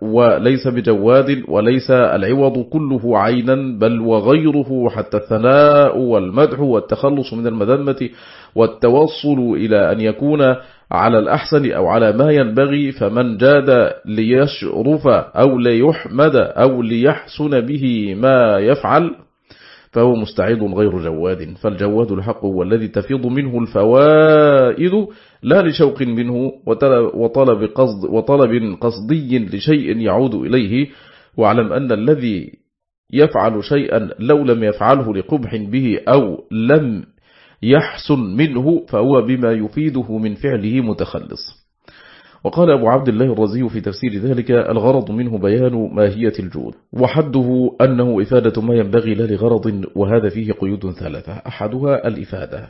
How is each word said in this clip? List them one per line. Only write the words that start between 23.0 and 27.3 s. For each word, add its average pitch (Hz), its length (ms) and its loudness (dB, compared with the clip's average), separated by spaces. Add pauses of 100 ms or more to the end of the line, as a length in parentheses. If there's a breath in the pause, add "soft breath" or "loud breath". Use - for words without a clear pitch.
منه 127 320 -4
الفوائد 147 1500 4 (360 loud breath)
لا 170 180 4
لشوق 143 400 0
منه 123 500 -2 (140)
وطلب، 117 500 2
وطلب 117 480 2